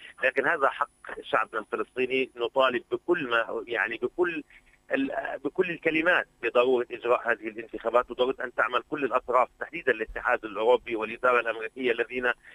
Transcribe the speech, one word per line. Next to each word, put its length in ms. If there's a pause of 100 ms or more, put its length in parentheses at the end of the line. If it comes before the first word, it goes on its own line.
(240)
لكن 240
هذا 220
حق 200 (340)
شعبنا 360
الفلسطيني، 760
نطالب 560
بكل 360
ما، 400
يعني، 300
بكل 460 (480)
ال-، 520
بكل 260
الكلمات 580 (160)
بضرورة 480
إجراء 400
هذه 160
الانتخابات، 640
وضرورة 320
أن 100
تعمل 360
كل 160
الأطراف، 440 (100)
تحديدًا 320
الاتحاد 540
الأوروبي 500
والإدارة 440
الأمريكية 520
الذين، 400 (240)